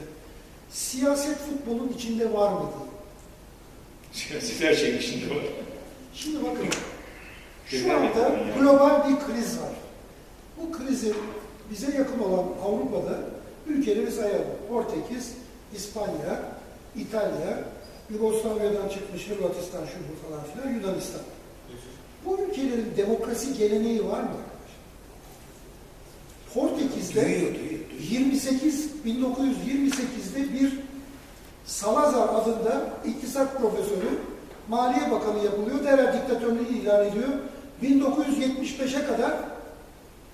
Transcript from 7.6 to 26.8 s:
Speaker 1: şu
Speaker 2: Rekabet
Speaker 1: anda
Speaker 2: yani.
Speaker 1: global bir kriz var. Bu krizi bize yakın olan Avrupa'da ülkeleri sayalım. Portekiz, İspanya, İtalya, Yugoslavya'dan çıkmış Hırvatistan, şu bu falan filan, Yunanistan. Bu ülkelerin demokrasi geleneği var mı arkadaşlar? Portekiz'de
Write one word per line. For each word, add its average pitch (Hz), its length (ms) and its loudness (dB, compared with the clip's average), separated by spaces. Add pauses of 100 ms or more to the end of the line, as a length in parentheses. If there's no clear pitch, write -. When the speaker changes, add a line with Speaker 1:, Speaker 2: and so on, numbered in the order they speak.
Speaker 1:
şu 262 100 -4
Speaker 2:
Rekabet - 400 4
Speaker 1:
anda 240 120 4
Speaker 2:
yani. 240 320 0
Speaker 1:
global 277 480 8
bir 269 60 6
kriz 233 440 -2
var. - 140 -6 (880)
Bu 330 180 -8
krizi 220 340 0 (580)
bize 269 280 -2
yakın 262 200 0
olan 185 260 2 (200)
Avrupa'da 202 540 0 (480)
ülkeleri 233 460 2
sayalım. 202 340 0 (220)
Portekiz, 233 640 -4 (440)
İspanya, 185 640 -4 (540)
İtalya, 202 680 -2 (460)
Yugoslavya'dan 214 800 2
çıkmış 190 400 -8
Hırvatistan, 175 520 -2
şu 151 180 -8 (100)
bu 156 200 -12
falan 151 160 -8 (100)
filan, 233 260 -2
Yunanistan. 185 400 -4 (1040)
Bu 381 140 0 (100)
ülkelerin 247 380 0 (100)
demokrasi 226 640 0
geleneği 214 460 4
var - 160 -2
mı - 100 -2 (120)
arkadaşlar? - 400 -16 (1700)
Portekiz'de 262 680 2